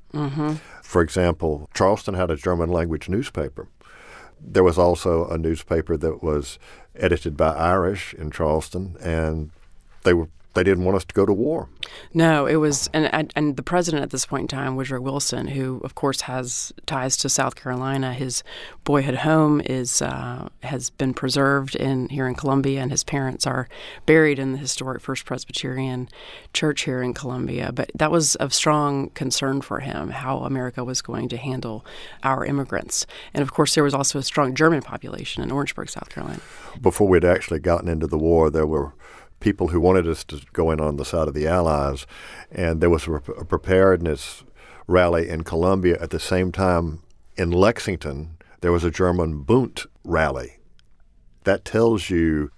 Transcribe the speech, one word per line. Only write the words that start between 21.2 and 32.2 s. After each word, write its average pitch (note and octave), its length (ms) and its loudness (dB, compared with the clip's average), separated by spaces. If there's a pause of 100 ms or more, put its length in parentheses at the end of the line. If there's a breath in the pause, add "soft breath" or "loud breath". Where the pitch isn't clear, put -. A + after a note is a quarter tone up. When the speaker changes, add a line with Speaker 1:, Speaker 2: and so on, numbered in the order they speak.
Speaker 1:
in, C3 340 -2
here C3+ 180 -2
in B2+ 80 -2
Columbia, C3+ 460 0
and B2 100 -2
his - 140 -2
parents C3+ 420 -2
are B2+ 220 -2 (360 loud breath)
buried D3+ 340 6
in C3+ 120 -2
the C3 60 -4
historic C3 440 -6
First - 240 -6
Presbyterian C3 840 -6 (440 loud breath)
Church D3+ 280 0
here B2+ 200 -2
in B2 120 -2
Columbia. B2+ 600 -6
But B2+ 220 -4
that D#3 160 2
was D#3+ 240 2
of C#3 180 -2
strong C#3+ 580 2
concern C3+ 500 -2
for - 180 -6
him, - 300 -6
how C3 300 -4
America B2+ 440 -4
was B2+ 180 -4
going B2 280 -6
to A#2+ 80 -8
handle B2+ 480 -8 (380 loud breath)